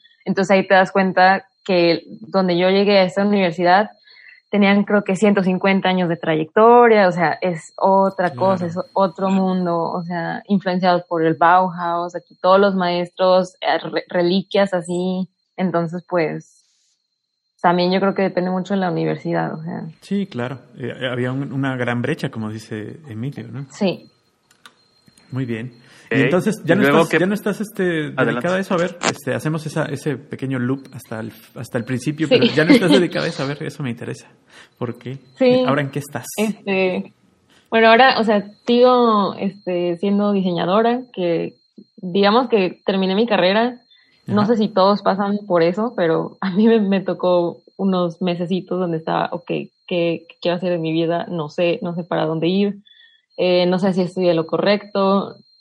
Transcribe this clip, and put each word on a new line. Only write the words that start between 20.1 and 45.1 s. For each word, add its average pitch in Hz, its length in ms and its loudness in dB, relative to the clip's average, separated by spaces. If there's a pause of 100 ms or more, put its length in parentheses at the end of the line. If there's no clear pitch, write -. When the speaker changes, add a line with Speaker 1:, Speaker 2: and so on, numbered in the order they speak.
Speaker 2:
claro, 123 340 -8 (180)
eh, 120 140 -10 (180)
había 127 220 -2
un, 139 200 -6
una 131 240 -4
gran 120 240 -2
brecha, 143 300 -4
como 110 180 -8
dice 110 600 -12
Emilio, 117 400 -12
¿no? 135 240 -14
Speaker 1:
Sí. - 360 -4 (1200)
Speaker 2:
Muy 131 120 -4
bien. 117 280 -8 (340)
Speaker 3:
Ok. - 60 -6
Speaker 2:
Y 135 100 2
entonces, 180 420 0
¿ya 160 100 2
Speaker 3:
Y 190 40 0
Speaker 2:
no - 60 2
Speaker 3:
luego 143 140 6
Speaker 2:
estás, 165 120 4
Speaker 3:
que 160 80 2
Speaker 2:
ya 175 80 2
no 208 80 0
estás, 202 260 -4
este, 202 220 -6
Speaker 3:
Adelante. 151 440 -2
Speaker 2:
dedicada 175 300 -2
a 190 40 -2
eso? 196 140 -4
A - 20 0
ver, 180 200 -2 (140)
este, - 240 -6
hacemos 156 320 -4
esa, 151 200 -4
ese 139 300 -6
pequeño 135 440 -6
loop 135 320 -4
hasta 120 260 -14
el, 110 140 -10 (240)
hasta 127 220 -6
el 113 60 -4
principio, 147 440 -4
Speaker 1:
Sí. 254 100 4
Speaker 2:
pero - 160 2
ya 151 100 4
no 175 60 4
estás 202 220 6
dedicada 165 340 2
a - 20 -2
eso. 160 140 -8
A 135 40 -4
ver, 143 180 -8
eso 147 180 -10
me 127 80 -6
interesa. 123 380 -10 (500)
¿Por 117 200 -8
qué? 135 200 -14 (180)
Speaker 1:
Sí. 254 300 4
Speaker 2:
¿Ahora 139 160 0
en 135 80 -4
qué 143 80 -6
estás? - 280 -10 (100)
Speaker 1:
Este... 190 760 -2 (580)
Bueno, 226 180 4
ahora, 247 320 6
o - 40 0
sea, 202 240 0 (160)
sigo, 240 720 4
este, 175 640 -4
siendo 202 320 0
diseñadora, 190 720 0 (120)
que 170 420 -4 (420)
digamos 202 520 0
que 190 380 0
terminé 190 300 0
mi 233 100 2
carrera. 214 540 0 (460)
No 208 160 0
Speaker 2:
Ajá. 220 120 2
Speaker 1:
sé 214 40 -2
si 214 100 0
todos 196 340 2
pasan 202 440 -2